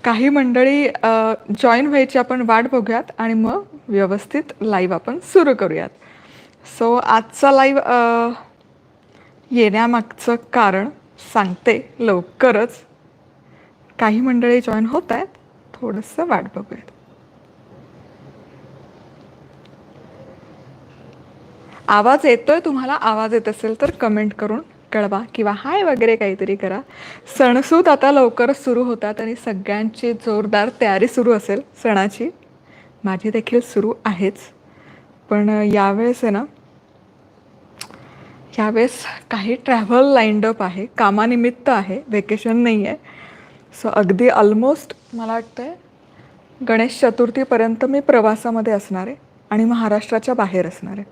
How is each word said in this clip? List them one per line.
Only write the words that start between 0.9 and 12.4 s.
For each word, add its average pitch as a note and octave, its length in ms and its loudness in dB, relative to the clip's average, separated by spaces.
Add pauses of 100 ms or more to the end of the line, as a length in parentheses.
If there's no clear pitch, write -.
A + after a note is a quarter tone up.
जॉईन B3 240 4
व्हायची C4+ 320 2
आपण B3+ 220 -2
वाट A3+ 300 2
बघूयात A#3+ 320 -2 (140)
आणि A3+ 160 -2
मग A#3 300 -2 (240)
व्यवस्थित G3+ 560 -2 (180)
लाईव्ह F#3 340 -2
आपण B3 240 -8
सुरू D#4+ 360 2
करूयात. E3 340 -6 (920)
So, A#3 220 2
आजचा A3+ 480 2
लाईव्ह, C#4 300 4
अ, A#3 480 0 (1200)
येण्यामागचं A#3 840 0 (180)
कारण G3+ 360 2 (440)
सांगते G#3+ 680 -2
लवकरच. A3 760 0 (1200)